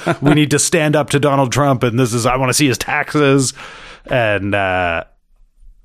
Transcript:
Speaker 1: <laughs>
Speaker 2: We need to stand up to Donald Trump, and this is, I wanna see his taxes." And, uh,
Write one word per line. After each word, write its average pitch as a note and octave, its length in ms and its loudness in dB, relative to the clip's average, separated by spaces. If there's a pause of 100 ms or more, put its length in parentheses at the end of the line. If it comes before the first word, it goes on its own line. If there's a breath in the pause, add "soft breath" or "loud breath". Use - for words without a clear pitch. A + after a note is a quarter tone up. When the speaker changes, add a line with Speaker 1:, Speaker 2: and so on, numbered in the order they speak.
Speaker 1:
<laughs> E3 140 -2
Speaker 2:
We D3 120 4
need D3 180 2
to D3 80 2
stand D3+ 360 0
up D3 160 0
to C#3+ 80 2
Donald C#3 320 0
Trump, C3+ 320 0
and A#2+ 160 0
this A#2+ 140 0
is, A#2 120 0
I B2+ 120 0
wanna B2+ 160 0
see D3 140 2
his A#2+ 100 0
taxes." C#3 760 0 (520 loud breath)
And, G2+ 500 0
uh, F2+ 480 -2 (800)